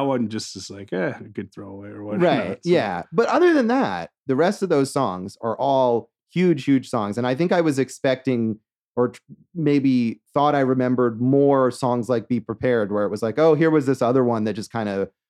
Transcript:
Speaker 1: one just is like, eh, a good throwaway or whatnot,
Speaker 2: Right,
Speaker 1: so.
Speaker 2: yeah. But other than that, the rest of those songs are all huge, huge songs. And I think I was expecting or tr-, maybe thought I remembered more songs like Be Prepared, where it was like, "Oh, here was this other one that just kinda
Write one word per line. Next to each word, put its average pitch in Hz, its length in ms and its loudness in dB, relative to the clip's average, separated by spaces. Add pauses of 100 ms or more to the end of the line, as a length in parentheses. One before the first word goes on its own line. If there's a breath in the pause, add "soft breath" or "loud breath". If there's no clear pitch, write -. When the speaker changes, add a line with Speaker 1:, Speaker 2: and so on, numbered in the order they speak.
Speaker 1:
one 123 240 -2
just 107 260 -10
is 95 140 -14
like, 101 240 -12
eh, 175 260 -2
a - 60 -18
good 107 280 -12
throwaway 98 360 -16
or 104 160 -14
whatnot, 175 200 -2
Speaker 2:
Right, 110 380 -2
Speaker 1:
so. 170 60 -4
Speaker 2:
yeah. 110 420 0
But 220 160 2
other 330 260 4
than 262 140 2
that, 123 440 -2 (140)
the 131 120 0
rest 175 260 0
of 190 60 -2
those 139 200 2
songs 95 520 -4
are 113 160 -4
all 127 540 2 (200)
huge, 170 320 2
huge 135 240 2
songs. 104 300 -4
And 123 100 -2
I 127 80 0
think 170 160 -2
I 185 80 4
was 156 180 2
expecting 127 800 -2 (380)
or 123 100 2
tr-, 107 140 -14 (340)
maybe 135 640 2 (140)
thought 147 200 2
I 143 60 2
remembered 127 640 0
more 135 500 4
songs 120 380 -2
like 117 180 -2
Be 117 140 -2
Prepared, 113 500 -2
where 104 140 0
it 98 40 -4
was 104 140 -6
like, 110 160 -2
"Oh, 160 140 6
here 156 160 2
was 156 160 2
this 131 160 0
other 131 200 2
one 117 220 0
that 107 100 -2
just 101 160 -10
kinda 101 400 -4 (200)